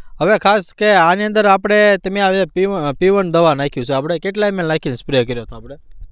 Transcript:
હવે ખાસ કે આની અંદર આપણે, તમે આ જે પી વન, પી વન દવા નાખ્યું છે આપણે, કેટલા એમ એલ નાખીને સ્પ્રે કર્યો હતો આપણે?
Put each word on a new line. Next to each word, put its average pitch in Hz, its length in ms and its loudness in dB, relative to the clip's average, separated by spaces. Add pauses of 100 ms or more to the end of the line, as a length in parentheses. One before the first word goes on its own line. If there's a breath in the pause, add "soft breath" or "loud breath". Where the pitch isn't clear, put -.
(200 soft breath)
હવે 202 180 2
ખાસ 196 400 0
કે 208 160 2
આની 180 300 4
અંદર 208 220 0
આપણે, 202 520 4
તમે 196 220 -6
આ 190 120 2
જે 190 140 0
પી 180 200 -2
વન, 175 260 -4
પી 180 180 0
વન 196 220 0
દવા 165 220 4
નાખ્યું 139 320 -4
છે 143 80 -4
આપણે, 156 260 -2
કેટલા 202 280 -4
એમ 196 120 -4
એલ 165 80 -4
નાખીને 156 280 -4
સ્પ્રે 127 300 -2
કર્યો 120 180 -8
હતો 120 120 -16
આપણે? 117 200 -18 (360)